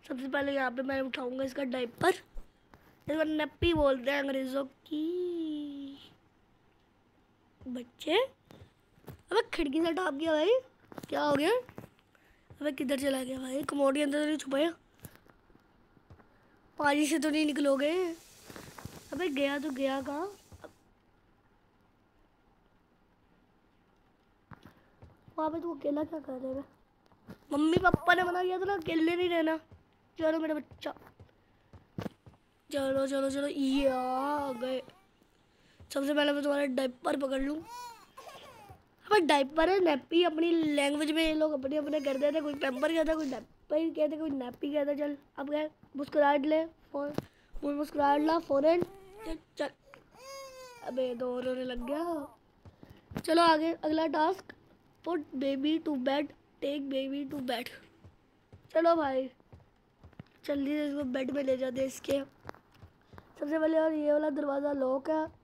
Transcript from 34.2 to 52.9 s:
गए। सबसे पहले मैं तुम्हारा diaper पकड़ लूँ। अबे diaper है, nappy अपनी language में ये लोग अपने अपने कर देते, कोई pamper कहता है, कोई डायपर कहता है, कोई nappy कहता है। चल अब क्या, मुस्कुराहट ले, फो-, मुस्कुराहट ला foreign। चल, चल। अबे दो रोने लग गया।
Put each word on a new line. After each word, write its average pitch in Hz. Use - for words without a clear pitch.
गए। 254
सबसे 277
पहले 294
मैं 285
तुम्हारा 285
diaper 269
पकड़ 269
लूँ। 285
अबे 480
diaper 302
है, 392
nappy 330
अपनी 330
language 294
में 320
ये 320
लोग 311
अपने 269
अपने 302
कर 269
देते, 294
कोई 294
pamper 277
कहता 320
है, 320
कोई 311
डायपर 311
कहता 302
है, 302
कोई 320
nappy 269
कहता 294
है। 285
चल 294
अब 277
क्या, 302
मुस्कुराहट 285
ले, 311
फो-, 285
मुस्कुराहट 285
ला 320
foreign। 311
चल, 320
चल। 294
अबे 254
दो 247
रोने 254
लग 247
गया। -